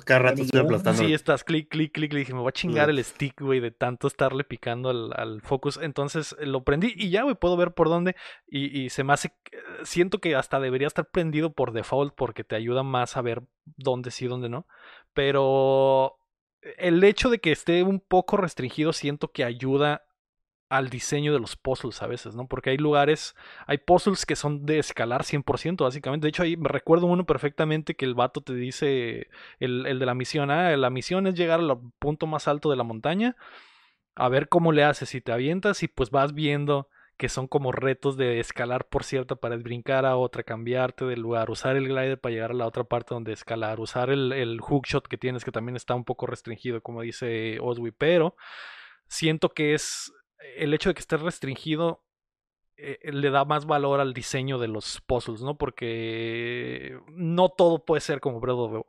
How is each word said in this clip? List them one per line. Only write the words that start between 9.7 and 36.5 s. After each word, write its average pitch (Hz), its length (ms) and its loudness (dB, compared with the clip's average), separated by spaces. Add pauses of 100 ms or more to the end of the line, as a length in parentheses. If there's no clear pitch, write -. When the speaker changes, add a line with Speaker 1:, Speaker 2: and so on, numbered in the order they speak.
Speaker 3:
siento 180 360 2
que 160 160 0
hasta 131 240 0
debería 131 280 0
estar 156 220 -4
prendido 160 440 0
por 123 200 0
default 131 420 0
porque 113 280 -4
te - 120 -6
ayuda 120 280 0
más 127 340 -2
a 131 40 -2
ver 120 200 -4 (240)
dónde 127 460 -4
sí, - 160 -6
dónde 123 220 -6
no. 123 180 -8 (460)
Pero 135 1040 4 (600)
el 175 260 6
hecho 208 260 6
de 233 100 4
que 165 120 2
esté 170 320 2
un 190 160 2
poco 185 380 4
restringido 156 560 -2
siento 147 380 -4
que 147 120 -4
ayuda 135 600 0 (640)
al 135 200 2
diseño 147 440 -2
de 139 60 2
los 110 160 -8
puzzles - 460 -6
a 107 60 -6
veces, 117 280 -8
¿no? 120 120 -10
Porque 131 240 -2
hay 135 60 2
lugares, 147 580 2 (320)
hay 147 100 0
puzzles 180 480 4
que 156 100 -2
son 147 300 -4
de 156 140 2
escalar 123 440 -2
cien 147 200 -2
por 135 160 0
ciento, 165 240 -2
básicamente. 139 420 -2
De 151 40 4
hecho, 151 120 -2
ahí 170 160 2
me 151 120 -2
recuerdo 165 360 4
uno 175 220 4
perfectamente 156 680 0
que - 100 -2
el 127 100 0
vato 123 260 0
te 131 140 -8
dice, 123 720 -2 (320)
el, 127 260 -2
el 135 140 -2
de 131 80 0
la 123 80 0
misión, 139 340 -2
"Ah, 165 260 2
la 131 140 2
misión 175 380 0
es 185 80 0
llegar 170 240 2
al 151 180 2 (220)
punto 151 260 -2
más 156 220 -4
alto 147 240 2
de 135 60 2
la 127 60 0
montaña, 151 520 0 (800)
a 127 140 2
ver 139 200 2
cómo 170 240 6
le 147 100 6
haces", 143 320 0
y 123 60 -6
te - 100 -6
avientas 170 520 0
y, 160 60 -2
pues, 120 220 -2
vas 143 220 2
viendo 147 560 0 (280)